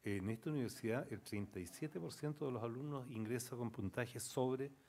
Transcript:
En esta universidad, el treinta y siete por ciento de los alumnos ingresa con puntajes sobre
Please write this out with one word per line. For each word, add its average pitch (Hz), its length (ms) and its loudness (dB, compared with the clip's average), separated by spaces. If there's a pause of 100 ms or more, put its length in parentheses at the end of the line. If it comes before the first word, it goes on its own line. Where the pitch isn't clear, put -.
En 101 260 2
esta 113 220 -2
universidad, 120 600 0
el 107 100 -4
treinta 101 380 -2
y 90 60 -2
siete 156 340 -6
por 165 140 -4
ciento 147 320 -2
de 131 60 2
los 117 100 0
alumnos 127 480 -2
ingresa 117 460 0
con 120 160 2
puntajes 120 500 0
sobre 131 500 2 (180)